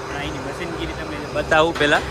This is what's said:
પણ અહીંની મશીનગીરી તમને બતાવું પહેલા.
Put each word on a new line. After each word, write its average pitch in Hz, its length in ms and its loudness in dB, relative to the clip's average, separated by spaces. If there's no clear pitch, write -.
પણ 143 160 -6
અહીંની 143 280 -6
મશીનગીરી 156 520 -6
તમને 156 180 -6
બતાવું 156 460 4
પહેલા. 147 320 4